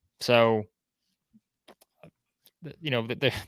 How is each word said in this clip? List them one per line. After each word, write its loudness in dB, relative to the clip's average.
so, 2
th-, -16
you -6
know, 0
th-, -6
th-, 2